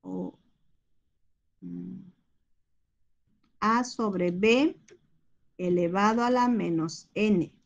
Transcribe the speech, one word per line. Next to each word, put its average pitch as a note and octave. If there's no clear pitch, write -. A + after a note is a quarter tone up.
O, F#2
mm, F#3
a A3+
sobre F#3+
b A3+
elevado F3+
a B3
la B3
menos E3+
n. F#3